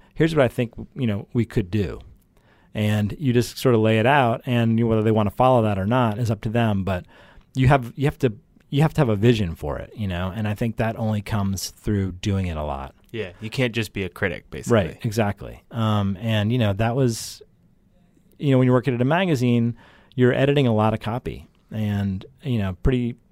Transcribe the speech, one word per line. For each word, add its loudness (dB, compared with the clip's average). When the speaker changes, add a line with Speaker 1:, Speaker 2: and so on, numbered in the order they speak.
Speaker 1:
"Here's 0
what 4
I 4
think, -4
you -4
know, -4
we 0
could -4
do." -2
And 0
you 0
just 0
sort 4
of 4
lay 4
it 2
out, 2
and 2
you, 2
whether 2
they 4
wanna 2
follow 4
that 0
or -2
not 0
is 0
up -4
to -6
them. 0
But -4
you 2
have, 2
you -2
have -2
to, 0
you 2
have 2
to 2
have 2
a 2
vision 2
for -6
it, -12
you -4
know, -4
and -4
I -4
think -4
that -2
only -2
comes -4
through -4
doing -4
it -6
a -6
lot. -8
Speaker 2:
Yeah, -8
you -10
can't -2
just -4
be -4
a -6
critic, -6
basically. -4
Speaker 1:
Right, 0
exactly. -4
Um, -2
and, -2
you 0
know, 0
that -2
was, -2
you 0
know, 6
when 6
you're 6
working 2
at 0
a 0
magazine, 2
you're 4
editing 2
a 2
lot 2
of -4
copy. -8
And, -4
you -2
know, -2
pretty, 0